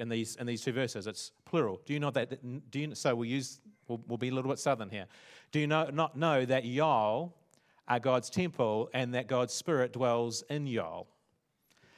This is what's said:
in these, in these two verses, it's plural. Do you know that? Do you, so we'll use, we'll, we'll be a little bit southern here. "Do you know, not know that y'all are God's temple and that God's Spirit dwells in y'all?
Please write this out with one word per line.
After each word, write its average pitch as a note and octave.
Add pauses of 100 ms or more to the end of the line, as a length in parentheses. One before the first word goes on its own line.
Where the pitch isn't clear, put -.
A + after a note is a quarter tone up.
in A#2
these, A2+
in B2
these A#2
two C3
verses, A2+
it's - (140)
plural. A2+
Do C#3+
you D3
know C#3+
that? B2+
Do C#3
you, D3
so C3
we'll A#2
use, C3 (260)
we'll, A#2
we'll A#2
be B2
a B2+
little C3
bit B2+
southern A2+
here. G2 (460)
"Do D3+
you D3
know, D#3
not D#3
know D3
that B2+
y'all C3 (500)
are B2
God's B2+
temple B2
and B2
that B2
God's B2
Spirit B2+
dwells A#2
in D3
y'all? F2+ (920)